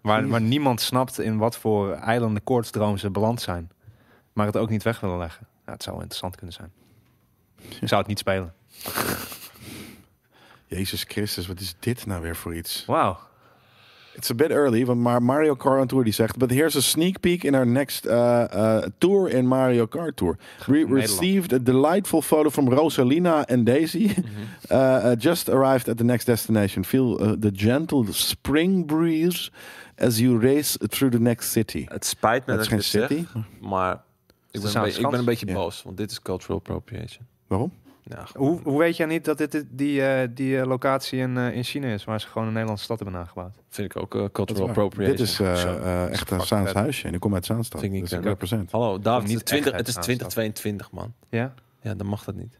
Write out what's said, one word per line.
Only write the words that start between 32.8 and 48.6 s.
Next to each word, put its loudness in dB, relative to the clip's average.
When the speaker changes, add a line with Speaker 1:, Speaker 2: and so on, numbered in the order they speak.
Speaker 3:
ik -2
Speaker 2:
geen 2
Speaker 3:
dit -
Speaker 2:
city, 0
Speaker 3:
zeg, -8
Speaker 2:
maar -10
Speaker 3:
maar 0
ik -8
Speaker 1:
Ze -10
Speaker 3:
ben -4
Speaker 1:
staan 0
Speaker 3:
een 2
be-, -2
ik -2
ben 0
een 0
Speaker 1:
schans. 0
Speaker 3:
beetje 0
Speaker 2:
Ja. -4
Speaker 3:
boos, -4
want -14
dit -6
is -14
cultural -6
appropriation. -10
Speaker 2:
Waarom? -2
Speaker 3:
Ja, -14
gewoon. -2
Speaker 1:
Hoe, 0
hoe -2
weet 2
jij 0
niet -2
dat 0
dit -2
die, -2
die, -2
eh, 2
die, 0
eh, 0
locatie -2
in, -2
eh, -2
in -4
China -6
is -4
waar -4
ze -12
gewoon -6
een -4
Nederlandse -4
stad -6
hebben -10
nagebouwd? -12
Speaker 3:
Vind -8
ik -6
ook, -12
eh, -2
cultural -4
Speaker 2:
Dat -6
is -2
waar. 0
Speaker 3:
appropriation. 0
Speaker 2:
Dit 0
is, -2
eh, 2
Speaker 1:
Zo. 0
Speaker 2:
eh, -2
echt -4
een 0
Speaker 1:
Fuck -2
Speaker 2:
Saans 0
Speaker 1:
that. -4
Speaker 2:
huisje -4
en -4
ik -4
kom 0
uit -2
Zaanstad. -4
Speaker 3:
Vind -4
ik -2
Speaker 2:
Dus -6
Speaker 3:
niet, -4
Speaker 2:
ik -6
Speaker 3:
eh, 0
Speaker 2:
represent. -4